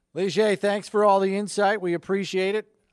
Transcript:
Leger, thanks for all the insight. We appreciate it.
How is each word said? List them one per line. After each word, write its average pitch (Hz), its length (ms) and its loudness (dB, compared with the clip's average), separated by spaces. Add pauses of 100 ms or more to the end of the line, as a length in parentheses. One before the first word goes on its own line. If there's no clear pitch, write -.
(140)
Leger, 190 420 0
thanks 202 320 -2
for 208 160 0
all 196 160 6
the 190 160 0
insight. 202 460 0
We 180 120 -2
appreciate 190 600 -2
it. 214 140 -6 (240)